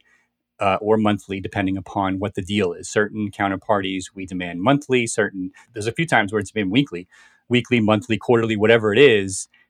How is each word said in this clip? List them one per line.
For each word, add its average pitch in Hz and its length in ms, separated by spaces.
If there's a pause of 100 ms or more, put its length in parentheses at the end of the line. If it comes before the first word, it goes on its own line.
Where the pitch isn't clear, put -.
(600)
uh, 95 220
or 107 160
monthly, 104 420
depending 95 380
upon 95 420
what 98 160
the 101 80
deal 92 300
is. 80 140
Certain 104 440
counterparties, 95 840
we 95 120
demand 90 360
monthly. 127 460
Certain, 95 440 (220)
there's 107 140
a 113 40
few 165 140
times 113 260
where 107 80
it's 98 120
been 101 180
weekly, 95 380 (400)
weekly, 120 320
monthly, 107 380
quarterly, 113 380
whatever 107 380
it 110 60
is. 101 480 (220)